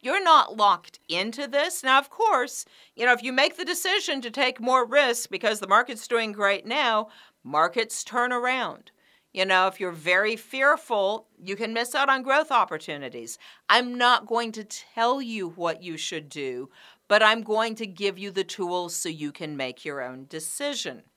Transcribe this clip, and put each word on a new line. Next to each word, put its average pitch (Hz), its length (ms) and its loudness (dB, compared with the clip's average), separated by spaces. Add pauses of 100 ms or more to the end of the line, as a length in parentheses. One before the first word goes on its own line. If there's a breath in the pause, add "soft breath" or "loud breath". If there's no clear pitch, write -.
you're 359 240 -2
not 311 320 6
locked 202 420 2 (100)
into 208 380 -4
this. 285 380 -2
Now, 262 160 4
of 269 100 -2
course, 294 540 0 (320 soft breath)
you 233 100 -2
know, 247 60 8
if 233 100 2
you 254 100 -4
make 269 240 2
the 349 80 -6
decision 359 580 -2
to 233 100 -10
take 254 280 -2
more 254 240 4
risk 240 460 2
because 208 300 -2
the 196 80 -8
market's 226 400 2
doing 226 240 0
great 202 340 0
now, 226 400 0 (380 loud breath)
markets 170 580 0
turn 247 300 -2
around. 247 580 -4 (420 soft breath)
You 185 120 0
know, 190 240 4
if 190 100 -10
you're 185 140 -4
very 180 420 2
fearful, 226 920 0 (120)
you 190 140 -8
can 220 180 -6
miss 233 220 -2
out 277 140 2
on 262 160 0
growth 285 260 0
opportunities. 143 880 -4 (300 loud breath)
I'm 247 280 4
not 247 300 4
going 233 240 -2
to 214 140 -12
tell 247 580 -2
you 220 280 -6
what 170 340 -4
you 170 120 -10
should 156 320 -8
do, 135 400 -8 (380 loud breath)
but 214 160 6
I'm 220 220 4
going 220 320 -2
to 226 100 -8
give 190 320 -6
you 196 140 -10
the 190 100 -2
tools 175 540 -4
so - 120 -6
you 151 220 -8
can 151 260 -12
make 127 280 -8
your 143 180 -8
own 127 260 -12
decision. 165 760 -8 (140)